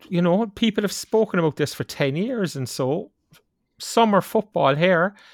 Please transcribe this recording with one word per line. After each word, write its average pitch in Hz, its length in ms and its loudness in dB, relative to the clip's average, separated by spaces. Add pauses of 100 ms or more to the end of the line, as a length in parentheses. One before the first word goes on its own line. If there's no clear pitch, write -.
you 175 140 0
know, 185 260 2
people 214 340 -2
have 196 100 -2
spoken 214 460 0
about 160 180 0
this - 180 -2
for 139 100 -8
ten 143 320 -4
years, 208 400 -4
and 131 120 -6
so 143 420 -4 (680)
summer 214 440 2
football 165 520 0
here, 180 400 2 (200)